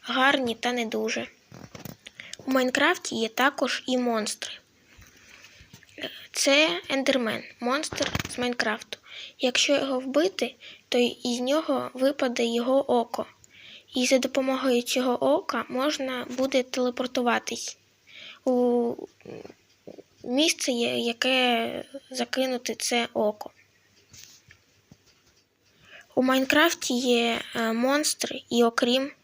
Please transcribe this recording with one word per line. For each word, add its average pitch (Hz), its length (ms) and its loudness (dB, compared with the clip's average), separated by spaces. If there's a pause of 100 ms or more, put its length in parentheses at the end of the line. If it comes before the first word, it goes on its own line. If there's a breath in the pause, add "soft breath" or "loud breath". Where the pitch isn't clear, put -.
гарні 262 540 2
та 240 180 -2
не 240 140 -2
дуже. 220 420 -4 (1160 loud breath)
У 262 40 -4
Майнкрафті 262 680 0
є 226 120 -2
також 262 580 -2
і 254 120 0
монстри. 233 540 -4 (1800 loud breath)
Це 311 560 4
Ендермен – 262 540 0 (180)
монстр 247 520 -2 (180)
з - 80 -10
Майнкрафту. 240 600 -4 (400 loud breath)
Якщо 262 360 2
його 269 260 0
вбити, 269 540 0 (340 loud breath)
то 254 100 2
із 240 420 0
нього 262 540 0
випаде 254 500 2
його 240 460 2 (100)
око. - 260 -4 (680 loud breath)
І 254 120 0
за 262 120 6
допомогою 262 640 0
цього 247 420 0 (100)
ока 277 340 -2
можна 262 580 -2 (120)
буде 262 240 2
телепортуватись 247 1160 -2 (680 loud breath)
у 240 500 2 (1300)
місце, 285 480 2
я-, 240 240 0
яке 240 880 0 (260)
закинути 254 640 -4
це 233 400 -2
око. 214 360 -2 (2750 loud breath)
У 262 80 2
Майнкрафті 262 720 2
є, 240 460 2 (160)
е, 226 160 0
монстри, 269 800 0
і 233 140 4
окрім 247 460 2 (140)